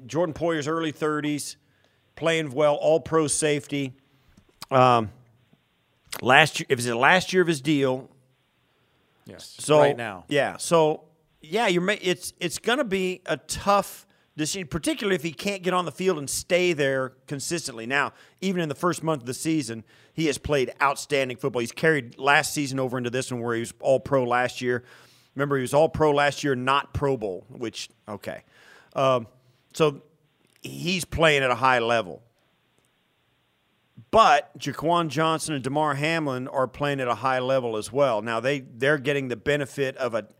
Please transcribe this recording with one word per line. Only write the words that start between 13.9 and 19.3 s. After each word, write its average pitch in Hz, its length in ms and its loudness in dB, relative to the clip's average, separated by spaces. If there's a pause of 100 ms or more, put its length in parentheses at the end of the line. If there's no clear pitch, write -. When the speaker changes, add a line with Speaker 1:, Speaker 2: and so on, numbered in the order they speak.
Speaker 1:
decision, 156 320 -4
particularly 202 460 -2
if 147 80 -4
he 165 100 -6
can't 196 300 -6
get 180 100 -2
on 180 140 0
the 147 60 -8
field 185 260 0
and 139 100 -8
stay 180 460 0
there 135 400 0 (120)
consistently. 139 600 -8
Now, 135 260 0 (300)
even 185 180 0
in 160 80 -2
the 139 60 -4
first - 280 -2
month 156 200 -2
of 117 40 -12
the 127 80 -6